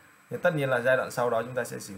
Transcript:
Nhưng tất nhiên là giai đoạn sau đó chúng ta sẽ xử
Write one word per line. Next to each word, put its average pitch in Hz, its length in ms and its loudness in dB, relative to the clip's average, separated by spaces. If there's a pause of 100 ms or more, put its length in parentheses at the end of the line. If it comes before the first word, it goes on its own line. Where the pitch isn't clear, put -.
(300)
Nhưng 120 120 -8
tất 175 140 4
nhiên 139 140 0
là 123 100 2
giai 127 180 4
đoạn 113 140 -2
sau 120 180 0
đó 113 120 2
chúng 123 140 -8
ta 120 80 -2
sẽ 120 160 -10
xử 101 180 -14